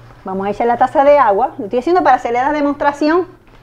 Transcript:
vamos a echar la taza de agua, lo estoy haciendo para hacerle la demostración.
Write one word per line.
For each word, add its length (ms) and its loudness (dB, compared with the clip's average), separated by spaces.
vamos 200 -8
a 40 -4
echar 180 -2
la 100 0
taza 280 2
de 120 6
agua, 400 2
lo 80 -8
estoy 140 -4
haciendo 240 0
para 140 4
hacerle 240 -4
la 100 -2
demostración. 760 -2